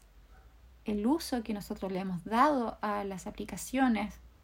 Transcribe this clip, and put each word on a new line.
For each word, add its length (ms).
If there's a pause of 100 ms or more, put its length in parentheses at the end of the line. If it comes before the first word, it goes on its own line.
(840)
el 220
uso 360
que 120
nosotros 380
le 80
hemos 240
dado 560
a 240
las 220
aplicaciones 920 (240)